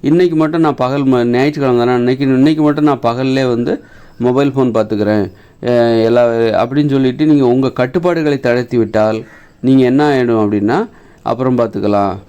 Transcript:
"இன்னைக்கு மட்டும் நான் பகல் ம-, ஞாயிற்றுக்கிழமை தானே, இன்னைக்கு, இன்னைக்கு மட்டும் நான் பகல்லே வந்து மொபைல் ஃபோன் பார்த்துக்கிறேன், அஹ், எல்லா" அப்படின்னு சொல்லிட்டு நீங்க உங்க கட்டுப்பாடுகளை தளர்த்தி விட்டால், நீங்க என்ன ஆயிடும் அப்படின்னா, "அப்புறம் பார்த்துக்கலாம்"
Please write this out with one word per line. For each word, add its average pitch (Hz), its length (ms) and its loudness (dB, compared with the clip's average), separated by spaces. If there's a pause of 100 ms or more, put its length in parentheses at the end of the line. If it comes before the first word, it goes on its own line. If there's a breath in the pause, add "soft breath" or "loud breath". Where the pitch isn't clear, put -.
"இன்னைக்கு 165 360 2
மட்டும் 160 240 -2
நான் 151 140 0
பகல் 131 300 -2
ம-, 127 200 2
ஞாயிற்றுக்கிழமை 127 600 0
தானே, 123 120 0
இன்னைக்கு, 127 260 0
இன்னைக்கு 139 380 2
மட்டும் 147 220 0
நான் 139 180 0
பகல்லே 131 460 -2
வந்து 120 360 -2 (340 soft breath)
மொபைல் 127 320 0
ஃபோன் 131 220 0
பார்த்துக்கிறேன், 107 580 0 (320 soft breath)
அஹ், 117 400 2
எல்லா" 120 240 2 (380)
அப்படின்னு 139 260 0
சொல்லிட்டு 135 360 0
நீங்க 147 200 4
உங்க 127 260 2
கட்டுப்பாடுகளை 151 680 -2
தளர்த்தி 123 360 -2
விட்டால், 110 480 0 (360 loud breath)
நீங்க 131 240 4
என்ன 139 320 2
ஆயிடும் 117 220 0
அப்படின்னா, 107 500 -2 (340 soft breath)
"அப்புறம் 123 360 -2
பார்த்துக்கலாம்" 101 560 -2 (140)